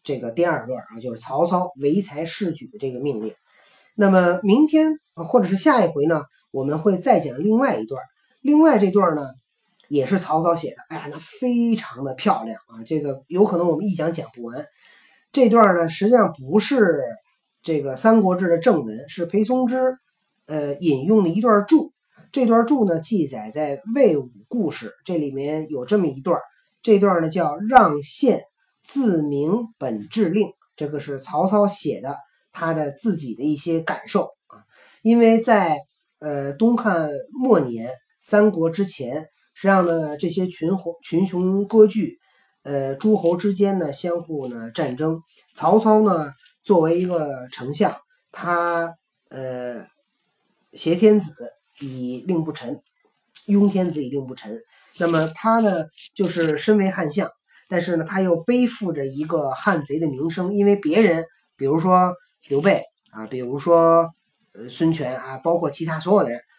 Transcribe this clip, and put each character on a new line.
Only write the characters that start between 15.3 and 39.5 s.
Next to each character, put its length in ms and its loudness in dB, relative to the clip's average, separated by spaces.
这 180 6
段 280 6
呢， 100 0
实 180 -2
际 60 2
上 220 4
不 260 -2
是 440 2
这 200 -4
个 140 -6
《三 280 4
国 120 2
志》 140 -2
的 80 4
正 260 2
文， 240 -12
是 180 -8
裴 200 -2
松 220 0
之， 300 -2
呃， 280 -4
引 280 0
用 200 4
的 60 2
一 100 -2
段 260 4
注。 280 2
这 140 0
段 220 4
注 180 2
呢， 140 0
记 280 -2
载 220 -12
在 280 -6
《魏 200 4
武 140 -4
故 220 -4
事》， 200 -10
这 140 -4
里 140 -4
面 360 -6
有 180 -8
这 120 0
么 80 0
一 160 -6
段， 180 -2
这 160 4
段 240 2
呢 60 -2
叫 280 -2
“让 360 4
县 400 0
自 400 0
明 560 -2
本 300 -8
志 200 0
令”， 180 0
这 100 -6
个 120 -8
是 200 -10
曹 280 -2
操 180 4
写 360 -4
的， 140 -8
他 220 -4
的 180 -4
自 240 -4
己 180 -10
的 80 -12
一 160 -2
些 220 -4
感 280 -8
受 220 -4
啊。 160 -20
因 160 4
为 240 6
在， 380 2
呃， 340 -6
东 240 2
汉 320 -2
末 280 2
年、 300 -4
三 300 4
国 180 -2
之 160 -4
前， 440 -8